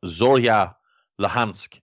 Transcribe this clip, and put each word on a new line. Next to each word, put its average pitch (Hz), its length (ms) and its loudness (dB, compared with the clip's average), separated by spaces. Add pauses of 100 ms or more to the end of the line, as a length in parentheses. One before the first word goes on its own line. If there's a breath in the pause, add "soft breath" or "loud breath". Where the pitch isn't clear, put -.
Zorya 107 720 2 (440)
Luhansk. 101 640 -6